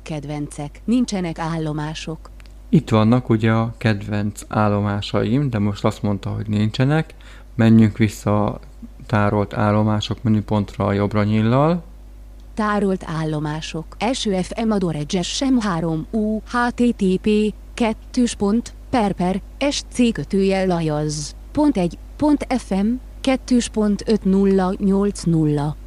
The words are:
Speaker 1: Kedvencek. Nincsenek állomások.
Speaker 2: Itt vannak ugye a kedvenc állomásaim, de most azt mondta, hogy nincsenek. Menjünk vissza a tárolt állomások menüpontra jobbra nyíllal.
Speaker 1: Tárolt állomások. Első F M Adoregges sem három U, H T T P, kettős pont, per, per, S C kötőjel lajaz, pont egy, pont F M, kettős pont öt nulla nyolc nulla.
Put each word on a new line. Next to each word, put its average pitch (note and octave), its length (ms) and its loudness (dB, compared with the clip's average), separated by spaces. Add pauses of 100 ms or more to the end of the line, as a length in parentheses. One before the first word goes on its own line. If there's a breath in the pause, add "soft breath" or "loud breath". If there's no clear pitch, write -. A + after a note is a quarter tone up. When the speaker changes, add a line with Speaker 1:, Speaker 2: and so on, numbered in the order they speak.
Speaker 1:
Kedvencek. D3 840 -8
Nincsenek G3+ 540 0
állomások. D#3 920 -6 (380)
Speaker 2:
Itt - 220 0
vannak A2+ 380 4
ugye A2+ 240 4
a A2+ 240 0
kedvenc G#2 720 -2
állomásaim, G#2 1000 0
de A2+ 80 0
most G2+ 260 0
azt A2 180 -2
mondta, G#2 280 -2
hogy G#2+ 180 -6
nincsenek. C3 640 0 (400 loud breath)
Menjünk A2+ 440 6
vissza G#2 480 0
a - 140 -6 (460)
tárolt G#2 480 2
állomások G#2+ 680 2
menüpontra G#2 720 0
jobbra G2+ 320 2
nyíllal. A#2+ 580 2 (720)
Speaker 1:
Tárolt G#3 520 0
állomások. D#3 800 -4 (120)
Első G#3 440 -2
F - 80 -8 (140)
M A3 60 0
Adoregges F3 560 -2
sem C4 340 0
három E3 500 -2
U, G#3+ 280 -2
H A#3+ 360 -2
T A#3+ 220 2
T - 80 0 (160)
P, G#3+ 340 2 (200)
kettős A#3 600 -2
pont, G#3 380 0 (180)
per, G#3 220 2
per, F#3 280 0 (300)
S - 200 -4
C A#3 220 2
kötőjel F#3+ 540 0
lajaz, D3+ 680 -2 (160)
pont D4 260 2
egy, F3 220 0 (180)
pont D4 300 2 (120)
F - 120 -10
M, G3+ 220 2 (280)
kettős B3+ 480 0
pont G#3 380 0
öt A3 180 2
nulla F#3+ 540 4
nyolc G3 440 0
nulla. D3+ 540 2 (100)